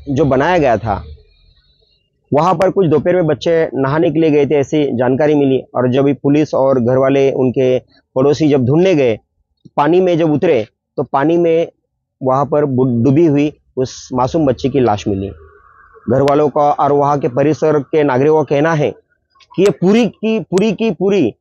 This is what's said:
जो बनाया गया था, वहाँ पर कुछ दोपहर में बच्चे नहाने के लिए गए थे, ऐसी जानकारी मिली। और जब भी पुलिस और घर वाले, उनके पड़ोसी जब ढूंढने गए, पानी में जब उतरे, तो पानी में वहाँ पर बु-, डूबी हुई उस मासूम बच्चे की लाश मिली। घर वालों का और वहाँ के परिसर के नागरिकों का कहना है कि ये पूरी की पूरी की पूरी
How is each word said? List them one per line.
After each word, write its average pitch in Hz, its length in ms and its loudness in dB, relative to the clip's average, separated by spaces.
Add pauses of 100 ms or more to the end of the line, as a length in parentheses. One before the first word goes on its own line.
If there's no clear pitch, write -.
जो 143 160 0
बनाया 143 340 0
गया 131 180 2
था, 98 280 -6 (1300)
वहाँ 170 200 2
पर 185 160 0
कुछ 190 160 0
दोपहर 156 280 0
में 180 120 0
बच्चे 160 480 0
नहाने 143 360 0
के 151 100 -2
लिए 160 100 2
गए 143 160 2
थे, 143 80 0
ऐसी 139 420 -2
जानकारी 131 380 0
मिली। 135 240 2
और 123 340 -4
जब 139 120 0
भी 143 80 2
पुलिस 143 420 -2
और 131 260 0
घर 123 160 0
वाले, 135 360 2
उनके 127 460 0 (360)
पड़ोसी 147 340 2
जब 131 180 2
ढूंढने 170 280 2
गए, 123 240 0 (580)
पानी 151 240 2
में 180 180 0
जब 160 140 0
उतरे, 139 340 0 (300)
तो 147 60 -2
पानी 143 340 0
में 170 320 0 (540)
वहाँ 131 220 0
पर 147 200 -2
बु-, 127 400 0
डूबी 143 220 2
हुई 147 260 0 (240)
उस - 360 -6
मासूम 131 340 -2
बच्चे 131 220 -2
की 131 120 -2
लाश 107 280 -2
मिली। 98 200 -4 (840)
घर 131 100 2
वालों 147 260 2
का 147 120 -2
और 143 320 0
वहाँ 143 260 0
के 139 100 -4
परिसर 151 500 0
के 151 240 -2
नागरिकों 147 420 2
का 147 120 -2
कहना 160 160 0
है 147 180 -2 (640)
कि 175 60 0
ये 202 80 4
पूरी 214 360 0
की 220 340 -4
पूरी 190 320 0
की 220 180 -4
पूरी 190 500 0